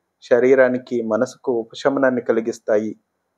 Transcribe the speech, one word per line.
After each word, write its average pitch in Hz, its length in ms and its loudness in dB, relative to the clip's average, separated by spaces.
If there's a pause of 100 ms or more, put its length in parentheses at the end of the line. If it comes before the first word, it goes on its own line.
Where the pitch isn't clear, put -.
(240)
శరీరానికి, 127 800 2
మనసుకు 113 500 -4
ఉపశమనాన్ని 127 680 -2
కలిగిస్తాయి. 113 760 -4 (420)